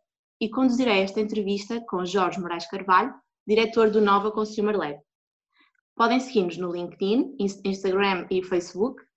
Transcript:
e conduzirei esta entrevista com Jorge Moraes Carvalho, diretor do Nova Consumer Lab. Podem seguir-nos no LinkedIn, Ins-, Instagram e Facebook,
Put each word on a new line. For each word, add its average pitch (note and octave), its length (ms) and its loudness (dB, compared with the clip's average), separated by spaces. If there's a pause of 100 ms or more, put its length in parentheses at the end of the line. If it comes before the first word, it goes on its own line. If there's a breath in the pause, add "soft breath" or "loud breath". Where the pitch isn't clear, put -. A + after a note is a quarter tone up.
(400)
e A3+ 80 -2
conduzirei A#3+ 520 2
esta G3 200 0
entrevista G#3 680 -2
com F3+ 180 -4
Jorge F3+ 340 0
Moraes E3+ 300 -6
Carvalho, F#3+ 460 2 (320)
diretor A3 420 4
do G#3 100 2
Nova G3+ 320 4
Consumer G#3+ 460 -2
Lab. C#3+ 220 -6 (960)
Podem A#3 240 4
seguir-nos F3 380 0
no F3+ 140 -6
LinkedIn, F#3+ 680 -2
Ins-, G3 240 -4
Instagram F#3+ 680 0
e F#3 120 0
Facebook, F#3 600 -4 (140)